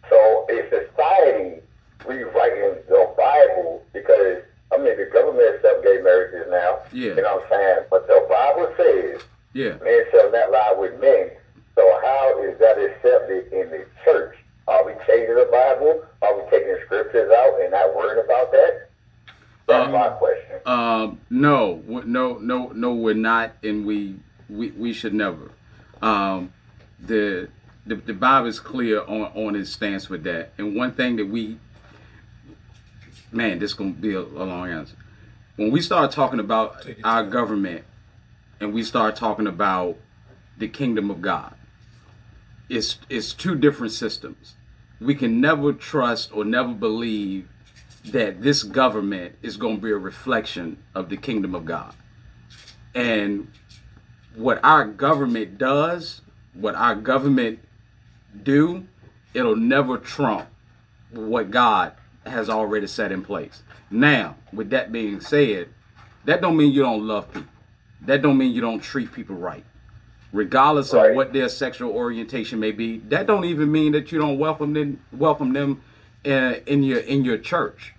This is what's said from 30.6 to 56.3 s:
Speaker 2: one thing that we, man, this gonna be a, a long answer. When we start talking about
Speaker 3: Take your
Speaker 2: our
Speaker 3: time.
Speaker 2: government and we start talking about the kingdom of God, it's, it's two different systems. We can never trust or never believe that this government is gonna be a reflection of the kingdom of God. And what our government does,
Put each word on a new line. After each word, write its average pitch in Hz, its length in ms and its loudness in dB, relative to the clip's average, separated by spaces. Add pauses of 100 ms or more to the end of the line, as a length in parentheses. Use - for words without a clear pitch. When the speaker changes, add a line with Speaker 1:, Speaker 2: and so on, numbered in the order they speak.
Speaker 2:
one 123 160 -4
thing 123 240 -2
that 104 100 -4
we, 110 320 -8 (1700)
man, 113 260 -4
this 101 160 -6
gonna 98 160 -6
be 92 240 -6
a, 92 60 -4
a 78 240 -10
long 90 260 -8
answer. 78 240 -12 (600)
When 110 140 -2
we 156 100 2
start 170 320 0
talking 131 280 -2
about 107 420 -4
Speaker 3:
Take 110 160 -18
your 110 80 -8
Speaker 2:
our 113 160 0
Speaker 3:
time. 98 80 -6
Speaker 2:
government 104 540 -4 (760)
and 104 120 -8
we 113 100 -4
start 107 340 -2
talking 107 300 -4
about 92 500 -4 (640)
the 110 100 -8
kingdom 107 420 -4
of 85 100 -10
God, 87 340 -6 (1120)
it's, 117 300 -6 (100)
it's 117 240 -8
two 180 220 -4
different 127 380 2
systems. - 600 -12 (460)
We 131 140 -2
can 120 260 -2
never 147 320 2
trust 120 640 -6
or 107 100 -4
never 120 280 -2
believe 107 760 -6 (580)
that 104 360 -4
this 143 200 0
government 101 800 -4
is 107 140 -12
gonna 113 220 -6
be 110 120 -8
a 104 80 0
reflection 92 800 -8 (160)
of 92 140 -10
the 98 80 -10
kingdom 98 380 -6
of 82 100 -10
God. 80 300 -12 (1000)
And 107 560 -4 (840)
what 113 300 -2
our 147 200 6
government 117 760 -2
does, 156 640 -2 (320)